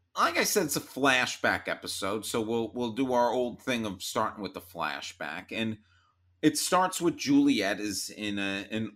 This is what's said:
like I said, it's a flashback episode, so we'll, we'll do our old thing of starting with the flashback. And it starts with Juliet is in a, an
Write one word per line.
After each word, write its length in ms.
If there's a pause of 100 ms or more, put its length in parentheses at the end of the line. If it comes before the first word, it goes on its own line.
(180)
like 200
I 80
said, 200
it's 100
a 60
flashback 840
episode, 580
so 160
we'll, 320
we'll 200
do 200
our 180
old 300
thing 240
of 160
starting 400
with 140
the 60
flashback. 880
And 260 (640)
it 160
starts 420
with 180
Juliet 600
is 300
in 300
a, 320
an 240